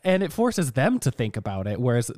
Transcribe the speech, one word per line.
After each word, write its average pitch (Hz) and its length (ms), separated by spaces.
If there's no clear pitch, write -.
and 185 180
it 190 100
forces 214 400
them 214 280
to 135 100
think 110 260
about 98 300
it. 104 140
Whereas 120 380